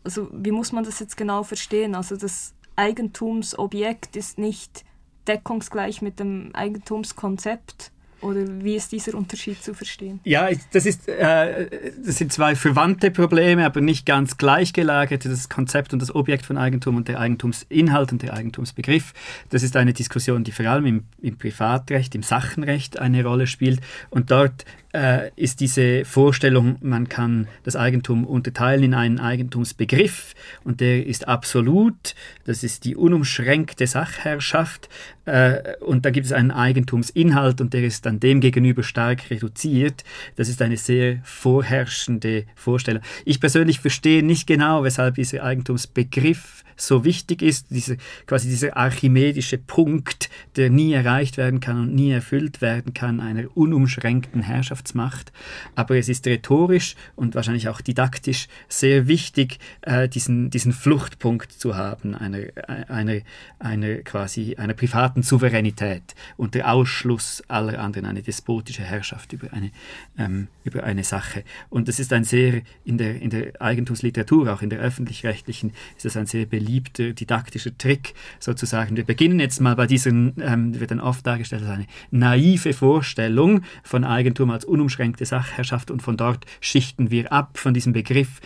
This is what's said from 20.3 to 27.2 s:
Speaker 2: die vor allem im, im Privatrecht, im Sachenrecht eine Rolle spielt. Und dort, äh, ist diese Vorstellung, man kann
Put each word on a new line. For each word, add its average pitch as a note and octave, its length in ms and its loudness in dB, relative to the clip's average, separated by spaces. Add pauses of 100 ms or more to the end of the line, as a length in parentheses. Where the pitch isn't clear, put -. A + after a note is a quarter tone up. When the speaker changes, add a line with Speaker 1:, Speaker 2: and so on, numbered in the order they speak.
Speaker 2:
die A2+ 100 -6
vor A2 140 -4
allem C#3 200 2
im, A2 180 2 (160)
im G#2+ 160 -6
Privatrecht, B2+ 800 -2
im G#2 80 -4
Sachenrecht C#3 760 -2
eine B2+ 260 2
Rolle B2+ 220 2
spielt. C3 340 0 (280)
Und B2+ 220 0
dort, C3+ 340 4 (300)
äh, C3 400 2
ist - 260 -4
diese B2+ 440 2
Vorstellung, C3 760 4
man A#2+ 280 -2
kann A#2 400 0 (160)